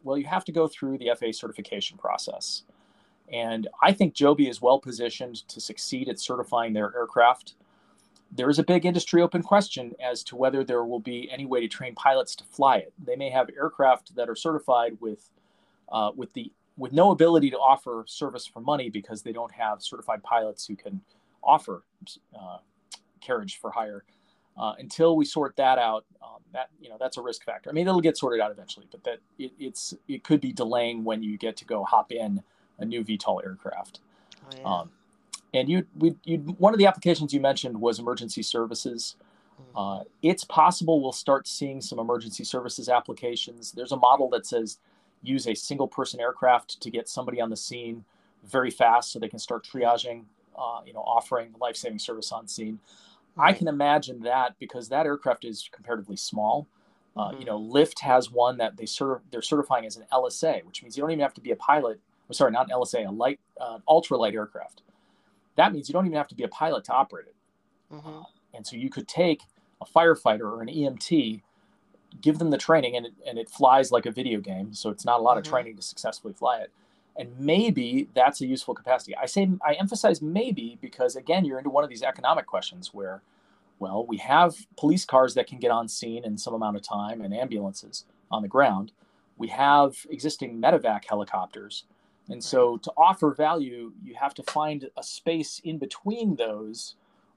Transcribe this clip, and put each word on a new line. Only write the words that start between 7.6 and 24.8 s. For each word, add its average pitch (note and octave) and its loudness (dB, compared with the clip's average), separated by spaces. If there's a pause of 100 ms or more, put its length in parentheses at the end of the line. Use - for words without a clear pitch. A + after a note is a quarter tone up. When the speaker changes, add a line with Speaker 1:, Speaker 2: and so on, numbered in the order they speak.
Speaker 1:
There B2+ 0
is D3 4
a - 4
big F3 4
industry F3 4
open E3+ 2
question E3 2
as B2+ -4
to - -14
whether C3 2
there A#2+ 0
will A#2+ -4
be A#2+ -10
any C3+ -10
way B2+ 0
to A2+ -4
train B2+ -12
pilots C3 2
to - -20
fly C3+ 2
it. - -10 (100)
They B2+ -4
may C3+ -6
have B2 0
aircraft C#3 2
that A#2+ -2
are A2+ -6
certified B2 0
with, A2 -10 (600)
uh, G#2+ -2
with B2+ -12
the, A#2 -12 (240)
with B2+ -10
no F3 8
ability D#3+ 6
to - -4
offer C3 4
service B2 -10
for - -18
money C3 -2
because G#2+ -10
they A#2+ -10
don't A#2 -10
have G#2+ -4
certified A2+ -8
pilots A2 -2
who G#2+ -12
can G2 -12 (420)
offer, A#2 0 (540)
uh, F2+ -16 (640)
carriage A2 -6
for G#2+ -8
hire. G#2+ -8 (540)
Uh, A2 -4
until E3 4